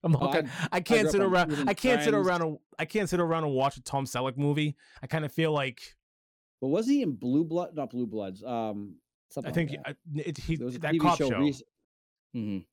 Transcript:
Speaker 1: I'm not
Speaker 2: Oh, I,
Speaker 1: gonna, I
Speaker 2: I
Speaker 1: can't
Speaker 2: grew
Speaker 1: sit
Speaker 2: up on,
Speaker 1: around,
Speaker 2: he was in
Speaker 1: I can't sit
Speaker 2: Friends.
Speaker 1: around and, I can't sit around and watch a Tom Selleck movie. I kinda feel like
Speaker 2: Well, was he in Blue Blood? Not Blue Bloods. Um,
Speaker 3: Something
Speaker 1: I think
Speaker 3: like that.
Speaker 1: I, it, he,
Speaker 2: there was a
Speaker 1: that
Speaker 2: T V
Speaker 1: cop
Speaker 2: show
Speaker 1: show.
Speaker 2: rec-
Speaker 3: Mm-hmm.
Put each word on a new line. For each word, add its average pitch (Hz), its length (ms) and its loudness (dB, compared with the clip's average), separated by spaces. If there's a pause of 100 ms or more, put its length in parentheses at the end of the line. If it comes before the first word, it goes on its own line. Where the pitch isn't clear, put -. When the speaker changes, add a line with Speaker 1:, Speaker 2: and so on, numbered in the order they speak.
Speaker 1:
I'm 165 120 4
not 135 100 4
Speaker 2:
Oh, 139 60 2
I, 139 60 0
Speaker 1:
gonna, 151 140 0 (220)
I 180 60 0
Speaker 2:
I - 20 4
Speaker 1:
can't 220 240 4
Speaker 2:
grew - 80 2
Speaker 1:
sit 196 100 4
Speaker 2:
up 196 60 4
on, 180 60 4
Speaker 1:
around, 175 160 6
Speaker 2:
he - 20 -2
was 147 80 -2
in 139 100 0
Speaker 1:
I 202 40 2
can't 247 280 2
sit 147 100 2
Speaker 2:
Friends. 190 160 4
Speaker 1:
around 175 140 2
and, 156 160 -2 (220)
I 160 60 -2
can't 202 240 -2
sit 175 100 0
around 165 240 2
and 147 100 0
watch 131 220 2
a 127 80 -16
Tom 139 220 -2
Selleck 127 320 -4
movie. 143 400 0 (260)
I 131 40 -12
kinda 156 200 -2
feel 160 240 0
like 135 460 -4 (640)
Speaker 2:
Well, 135 100 0
was 220 160 2
he 285 140 4
in 156 160 0
Blue 127 260 2
Blood? 165 320 -4
Not 139 140 -4
Blue 120 180 -4
Bloods. 101 360 -8
Um, 107 520 -4 (340)
Speaker 3:
Something 135 220 -8
Speaker 1:
I - 20 -6
think 165 180 0
Speaker 3:
like - 120 -10
that. 143 140 -10 (180)
Speaker 1:
I, 151 40 -2 (100)
it, 143 80 -8
he, 165 180 -4
Speaker 2:
there 143 100 -6
was 123 120 -6
a - 20 -10
Speaker 1:
that 156 140 -2
Speaker 2:
T 165 60 2
V 151 60 2
Speaker 1:
cop 170 120 4
Speaker 2:
show 143 120 2
Speaker 1:
show. 107 140 2
Speaker 2:
rec- 143 100 2 (840)
Speaker 3:
Mm-hmm. 104 240 -4 (140)